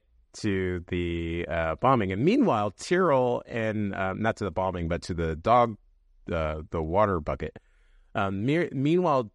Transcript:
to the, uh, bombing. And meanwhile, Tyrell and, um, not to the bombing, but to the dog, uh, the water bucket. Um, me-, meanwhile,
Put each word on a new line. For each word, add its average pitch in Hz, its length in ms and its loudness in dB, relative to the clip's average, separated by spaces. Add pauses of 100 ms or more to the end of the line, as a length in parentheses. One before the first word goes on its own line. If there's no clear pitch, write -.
(360)
to 92 520 -2
the, 85 640 -4
uh, 80 260 -2
bombing. 107 380 2
And 101 100 -2
meanwhile, 156 480 2
Tyrell 135 760 2
and, 107 480 -2
um, 95 260 -4
not 110 160 0
to 107 80 -4
the 92 60 -2
bombing, 90 360 -2
but 82 160 -2
to 92 100 -6
the 82 220 -2
dog, 113 400 2 (560)
uh, 78 300 -2 (100)
the 82 100 -2
water 90 380 2
bucket. 76 380 -4 (580)
Um, 98 300 -2
me-, 151 260 0
meanwhile, 147 640 2